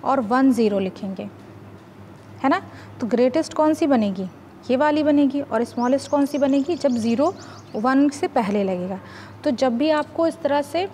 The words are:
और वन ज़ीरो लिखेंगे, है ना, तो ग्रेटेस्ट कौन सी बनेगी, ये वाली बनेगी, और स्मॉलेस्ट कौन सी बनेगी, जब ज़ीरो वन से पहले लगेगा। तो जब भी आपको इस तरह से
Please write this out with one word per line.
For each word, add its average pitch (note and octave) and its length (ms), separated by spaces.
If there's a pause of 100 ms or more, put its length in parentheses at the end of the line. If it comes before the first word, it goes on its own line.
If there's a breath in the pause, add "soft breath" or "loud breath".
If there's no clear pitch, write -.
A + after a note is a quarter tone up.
और C4+ 160
वन B3+ 320
ज़ीरो G#3 280
लिखेंगे, G3 500 (1120)
है C4+ 60
ना, F#4 120 (380 loud breath)
तो B3 80
ग्रेटेस्ट B3+ 460
कौन D#4 200
सी D#4 140
बनेगी, G3+ 400 (440)
ये B3+ 60
वाली D4+ 260
बनेगी, C#4+ 380
और A#3 220
स्मॉलेस्ट B3 480
कौन C#4+ 140
सी C#4+ 120
बनेगी, C#4 380
जब B3+ 220
ज़ीरो A#3 360 (420 loud breath)
वन C4 340
से F4+ 180
पहले G#3 360
लगेगा। F#3 360 (440 loud breath)
तो D4 80
जब A#3+ 260
भी D4 140
आपको D4+ 360
इस D#4+ 140
तरह C#4+ 200
से E4+ 320